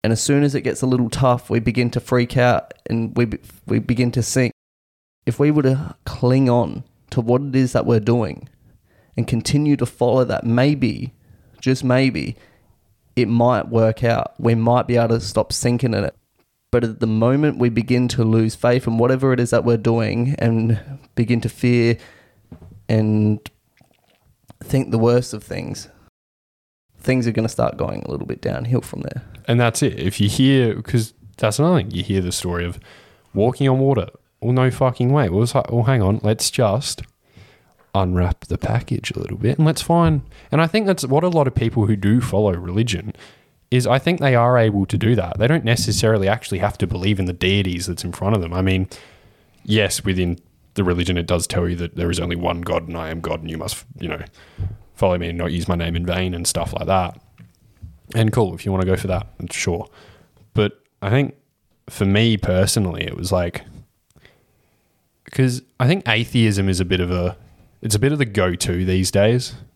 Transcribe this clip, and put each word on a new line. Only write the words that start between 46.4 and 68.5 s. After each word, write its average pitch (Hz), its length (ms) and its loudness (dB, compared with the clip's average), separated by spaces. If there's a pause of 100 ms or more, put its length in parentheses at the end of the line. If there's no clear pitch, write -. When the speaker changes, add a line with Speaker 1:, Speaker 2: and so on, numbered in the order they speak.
Speaker 2:
have 101 200 -2
to 95 80 0
believe 98 320 -2
in 92 60 0
the 90 80 -4
deities 92 540 -2
that's 87 160 -8
in 87 80 -8
front 101 240 -2
of 98 60 0
them. 85 120 -6
I 92 100 -2
mean, 95 240 2 (760)
yes, 107 400 0
within 90 360 0 (340)
the 101 100 -2
religion, 87 340 0
it 82 100 -4
does 87 180 0
tell 87 240 -2
you 87 60 -4
that 85 200 -8
there 87 140 -2
is 87 100 -2
only 87 160 -4
one 87 260 -4
God 85 260 -4
and 82 100 -10
I 80 120 -8
am 82 120 -8
God 82 200 -6
and 78 100 -12
you 82 60 -8
must, - 280 -10 (140)
you 85 80 -8
know, 78 140 -8 (720)
follow 90 240 0
me 85 100 -6
and 85 80 -8
not 87 140 -4
use 87 160 -4
my 87 80 0
name 85 200 -4
in 85 100 -2
vain 90 280 -2
and 85 140 -6
stuff 85 260 -4
like - 140 -6
that. 92 320 -2 (960)
And 110 180 2
cool, 98 220 0
if - 100 -14
you 101 60 -2
wanna 92 140 0
go 92 100 2
for 95 120 -6
that, 92 200 -4 (240)
sure. - 360 -4 (680)
But 104 240 0 (220)
I 101 100 -4
think 139 240 0 (540)
for - 160 -2
me 107 320 2
personally, 92 640 0
it - 140 -10
was 92 140 -4
like, 87 320 -2 (1700)
'cause 127 300 0 (180)
I 123 80 2
think 185 200 0
atheism 110 600 2
is 90 100 0
a 92 60 0
bit 90 140 0
of 87 120 -2
a, 90 260 -2 (440)
it's 104 140 -2
a 101 40 0
bit 139 120 2
of 147 80 -4
the 131 60 2
go-to 92 600 -2